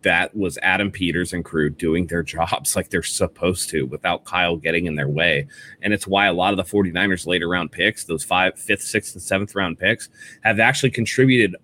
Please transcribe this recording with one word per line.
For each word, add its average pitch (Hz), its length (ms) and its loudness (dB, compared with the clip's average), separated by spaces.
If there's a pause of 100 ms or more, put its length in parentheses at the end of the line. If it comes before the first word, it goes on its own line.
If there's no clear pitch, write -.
that 87 320 2
was 92 260 -2
Adam 95 300 2
Peters 87 420 -2
and 87 120 -4
crew 76 240 0
doing 82 380 0
their 85 160 -2
jobs - 520 -4
like 95 140 -4
they're 87 140 0
supposed - 680 -2
to 71 160 -2
without 82 400 -4
Kyle 87 320 0
getting 82 280 0
in 80 100 -4
their 71 140 -2
way. 73 380 2 (340)
And 104 120 0
it's 98 140 -4
why 98 180 4
a 95 80 4
lot 92 200 2
of 95 40 0
the 95 60 -2
forty-niners 92 640 0
later 87 200 0
round 87 240 -2
picks, 95 340 0
those 78 180 -4
five, 92 340 2
fifth, - 260 -2
sixth, - 320 -4
and 95 60 -14
seventh 98 340 -2
round 92 240 -2
picks 101 300 0 (340)
have 110 160 2
actually 127 320 2
contributed 120 720 4